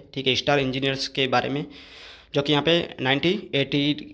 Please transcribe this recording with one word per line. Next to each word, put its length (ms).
ठीक 140
है, 80
स्टार 240
इंजीनियर्स 500
के 200
बारे 200
में, 160
जो 80
कि 100
यहाँ 120
पे 100
नाइनटीन 400
एटी 380